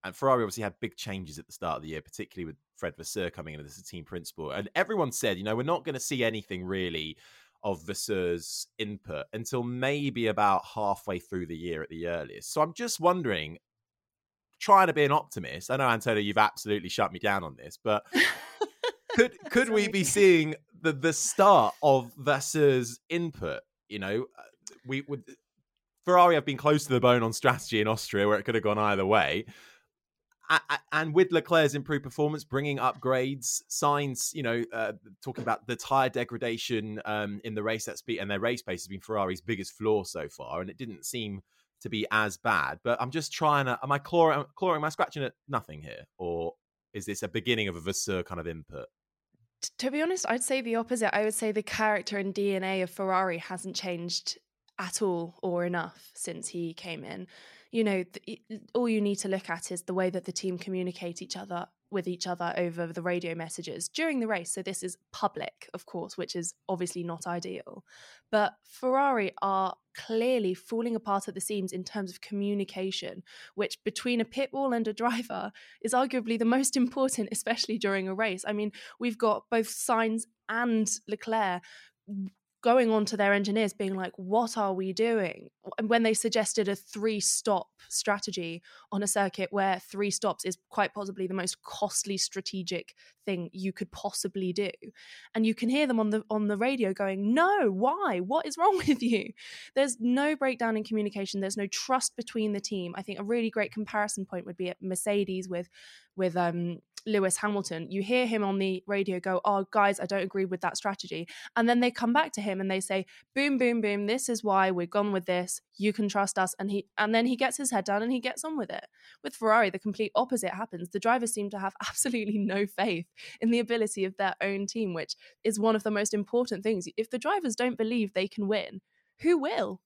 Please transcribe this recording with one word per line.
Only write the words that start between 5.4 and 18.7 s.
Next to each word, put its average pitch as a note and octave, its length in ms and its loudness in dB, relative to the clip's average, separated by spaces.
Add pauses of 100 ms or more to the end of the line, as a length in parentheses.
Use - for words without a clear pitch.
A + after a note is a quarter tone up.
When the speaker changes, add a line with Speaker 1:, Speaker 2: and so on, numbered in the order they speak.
Speaker 1:
know, G#2+ 120 -2
"We're B2 80 -2
not E3 200 -2
gonna C#3 160 -6
see B2+ 240 -2
anything G#2 400 -2
really F2 540 -4 (460)
of F#2+ 180 -2
Vasseur's F2+ 840 -4 (100)
input G2 560 -8
until A2+ 300 -4
maybe B2+ 640 -2
about G2+ 360 4 (120)
halfway G2+ 420 -2
through F2 300 -6
the D#2+ 100 -8
year D#2+ 240 -6
at - 80 -8
the E2 160 -8
earliest." E2 480 -6
So D3+ 80 0
I'm D#3+ 140 -2
just A#3 240 -6
wondering, A2+ 580 0 (1000)
trying G3 280 8
to D#3 60 0
be D3 100 4
an C#3 80 4
optimist. F#2+ 600 -2
I C3+ 60 0
know, C3+ 120 4
Antonio, A2+ 320 2
you've G2+ 160 0
absolutely G#2 520 2
shut G#2 220 0
me F#2 60 -12
down G2 260 0
on C#2+ 120 -10
this, B1+ 280 -18
but G#2 300 2
Speaker 2:
<laughs> - 1000 -2